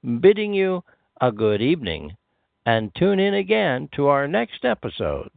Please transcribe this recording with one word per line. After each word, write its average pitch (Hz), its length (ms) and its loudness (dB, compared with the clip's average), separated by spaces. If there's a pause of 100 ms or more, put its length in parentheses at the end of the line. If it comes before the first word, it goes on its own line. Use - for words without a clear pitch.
(200)
bidding 208 340 4
you 190 300 -2 (380)
a 127 100 2
good 107 300 0
evening 95 500 -2 (540)
and 110 300 0
tune 190 260 2
in 196 140 0
again 190 600 0
to 143 120 0
our 143 200 2
next 214 380 -4
episode 98 720 -4